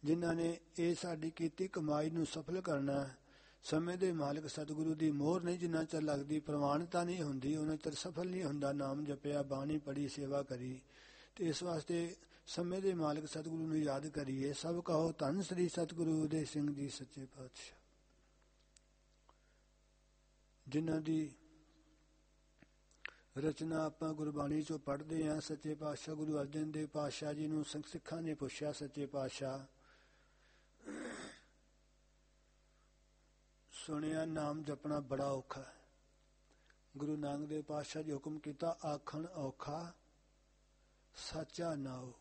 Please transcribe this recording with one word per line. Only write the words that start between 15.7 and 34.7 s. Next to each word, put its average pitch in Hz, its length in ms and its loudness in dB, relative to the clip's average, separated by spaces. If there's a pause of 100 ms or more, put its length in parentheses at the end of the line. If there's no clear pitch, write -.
ਉਦੈ 156 200 2
ਸਿੰਘ 147 300 0
ਜੀ 139 140 -4
ਸੱਚੇ 131 360 -10
ਪਾਤਸ਼ਾਹ, - 540 -16 (3000)
ਜਿਨ੍ਹਾਂ 160 320 2
ਦੀ 156 340 0 (2000)
ਰਚਨਾ 160 460 0
ਆਪਾਂ 156 300 -2
ਗੁਰਬਾਣੀ 151 480 0
ਚੋਂ 156 160 -2
ਪੜ੍ਹਦੇ 151 500 0
ਹਾਂ। 151 120 2
ਸੱਚੇ 151 340 -4
ਪਾਤਸ਼ਾਹ 151 400 -4
ਗੁਰੂ 151 240 0
ਅਰਜਨ 151 320 -2
ਦੇਵ 151 160 -2
ਪਾਤਸ਼ਾਹ 147 480 -2
ਜੀ 151 120 -2
ਨੂੰ 156 180 2
ਸਿੱਖ-, 151 240 -6
ਸਿੱਖਾਂ 165 340 -6
ਨੇ 160 120 0
ਪੁੱਛਿਆ, 147 380 -2
"ਸੱਚੇ 143 340 -4
ਪਾਤਸ਼ਾਹ, 135 540 -2 (4000)
ਸੁਣਿਆ 156 520 0
ਨਾਮ 156 380 0
ਜਪਣਾ 147 380 -2